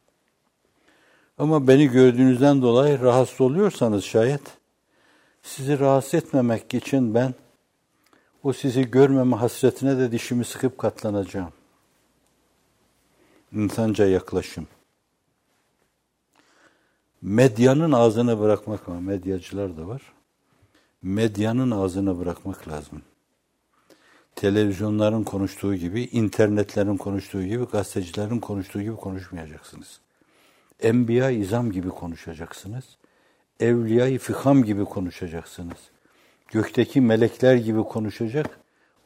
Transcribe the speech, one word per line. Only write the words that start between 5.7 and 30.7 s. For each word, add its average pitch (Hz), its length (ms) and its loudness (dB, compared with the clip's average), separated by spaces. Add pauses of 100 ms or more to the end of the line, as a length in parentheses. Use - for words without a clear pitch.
rahatsız 135 360 2
etmemek 123 600 -2
için 123 400 0
ben 127 200 0 (1080)
o 139 100 -2
sizi 127 380 -2
görmeme 131 460 4
hasretine 127 640 0
de 127 140 -2
dişimi 120 320 -4
sıkıp - 340 -6
katlanacağım. 101 720 -6 (2000)
İnsanca 107 540 0
yaklaşım. 90 600 -2 (2500)
Medyanın 127 720 4
ağzını 117 480 4
bırakmak 107 480 -2
var. 87 100 -10
Medyacılar 95 800 -8
da 82 120 -14
var. 131 140 -12 (1000)
Medyanın 110 680 -2
ağzını 95 480 -2
bırakmak 87 500 -10
lazım. 76 340 -14 (1300)
Televizyonların 104 880 0
konuştuğu 98 500 -4
gibi, 90 280 -6
internetlerin 104 920 0
konuştuğu 98 460 -8
gibi, 113 220 -6
gazetecilerin 104 720 -6
konuştuğu 101 440 -8
gibi 110 140 -8
konuşmayacaksınız. 90 1040 -16 (800)